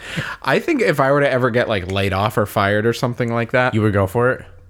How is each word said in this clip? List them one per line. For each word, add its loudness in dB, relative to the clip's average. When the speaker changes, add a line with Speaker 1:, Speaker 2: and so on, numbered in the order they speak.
Speaker 1:
I 0
think -2
if 0
I 4
were 4
to 2
ever 2
get, 0
like, -2
laid 0
off 0
or 2
fired 0
or 2
something -4
like -4
that, 2
Speaker 2:
You 2
would 4
go 2
for 0
it? -8